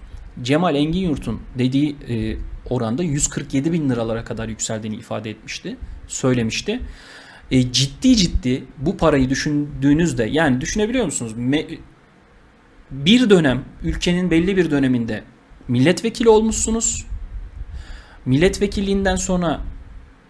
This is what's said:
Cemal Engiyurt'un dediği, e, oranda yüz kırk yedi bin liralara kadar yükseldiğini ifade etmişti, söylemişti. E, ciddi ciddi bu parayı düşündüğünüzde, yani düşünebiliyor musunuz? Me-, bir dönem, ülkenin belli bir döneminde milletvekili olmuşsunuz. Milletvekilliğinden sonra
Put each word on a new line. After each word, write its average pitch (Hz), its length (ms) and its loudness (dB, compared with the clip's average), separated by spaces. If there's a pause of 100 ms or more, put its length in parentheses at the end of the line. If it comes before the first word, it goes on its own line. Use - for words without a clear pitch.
(420)
Cemal 151 320 2
Engiyurt'un 147 680 0 (180)
dediği, 135 380 2 (120)
e, 110 280 -2 (340)
oranda 123 320 -2
yüz 147 260 0
kırk 147 260 -6
yedi 143 180 2
bin 151 180 0
liralara 113 340 -2
kadar 113 240 -6
yükseldiğini 110 480 -6
ifade 113 340 -8
etmişti, - 460 -12 (320)
söylemişti. 127 720 0 (720)
E, 123 220 2
ciddi 139 440 2
ciddi 139 480 0 (140)
bu 139 180 -2
parayı 139 340 4
düşündüğünüzde, 143 960 2
yani 127 360 2
düşünebiliyor 214 440 0
musunuz? 117 340 -4
Me-, 151 400 -2 (1120)
bir 196 400 4
dönem, 147 340 4 (180)
ülkenin 175 480 0
belli 175 260 2
bir 165 140 2
döneminde 123 540 0 (440)
milletvekili 175 600 2
olmuşsunuz. 220 760 2 (1200)
Milletvekilliğinden 190 920 2
sonra 180 440 0 (680)